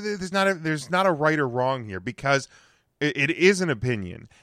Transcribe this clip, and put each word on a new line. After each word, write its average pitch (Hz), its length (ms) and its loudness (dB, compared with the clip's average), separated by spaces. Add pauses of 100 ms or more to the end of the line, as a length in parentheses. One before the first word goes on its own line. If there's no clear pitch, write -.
there's 196 320 -6
not 196 140 2
a, 196 80 4
there's 156 360 -4
not 185 160 2
a 180 60 6
right 156 260 2
or 139 100 2
wrong 123 380 0
here, 95 140 -8
because 135 480 -2 (520)
it, 147 160 -2
it 139 140 0
is 185 320 4
an 170 80 0
opinion, 101 580 -4 (140)